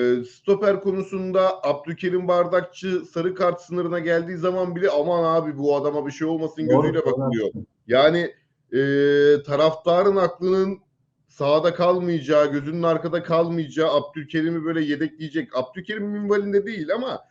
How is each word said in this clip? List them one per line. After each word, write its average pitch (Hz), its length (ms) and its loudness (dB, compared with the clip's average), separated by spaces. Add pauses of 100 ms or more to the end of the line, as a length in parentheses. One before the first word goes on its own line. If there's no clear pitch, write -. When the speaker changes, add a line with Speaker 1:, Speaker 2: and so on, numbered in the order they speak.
(240)
Speaker 1:
stoper 196 560 0
konusunda 185 840 -2
Abdülkerim 175 640 -2
Bardakçı 175 720 0
sarı 180 340 -4
kart 180 260 0
sınırına 175 380 -4
geldiği 170 380 -2
zaman 180 400 -2
bile 190 140 0
"Aman 165 340 0
abi, 160 340 0
bu 143 180 2
adama 143 300 -2
bir 143 60 -6
şey 156 160 -4
olmasın." 160 400 -4
Speaker 2:
Doğru, 147 140 6
Speaker 1:
gözüyle 160 160 0
Speaker 2:
doğru. 131 140 0
Speaker 1:
bakılıyor. 120 380 -2 (360)
Yani, 151 440 4 (420)
e, 131 80 0 (600)
taraftarın 165 760 2
aklının 185 600 0 (500)
sahada 156 460 0
kalmayacağı, 165 800 2
gözünün 151 300 -4
arkada 165 400 0
kalmayacağı, 165 680 0
Abdülkerim'i 156 760 -2
böyle 165 200 -2
yedekleyecek. 151 720 -4
Abdülkerim 202 480 -6
minvalinde 202 640 0
değil 190 280 -4
ama 247 260 -6 (100)